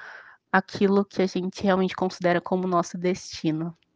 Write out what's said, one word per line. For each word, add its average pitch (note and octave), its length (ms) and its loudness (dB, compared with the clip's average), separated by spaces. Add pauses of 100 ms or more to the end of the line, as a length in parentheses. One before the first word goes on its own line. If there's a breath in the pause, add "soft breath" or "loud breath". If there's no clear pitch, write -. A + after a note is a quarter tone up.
(520 loud breath)
àquilo G3 520 2
que G3 200 -2
a - 20 4
gente F#3 380 -4
realmente F#3+ 320 2
considera F3+ 440 0
como F#3 280 -2
nosso F3 320 0
destino, E3+ 760 -4 (200)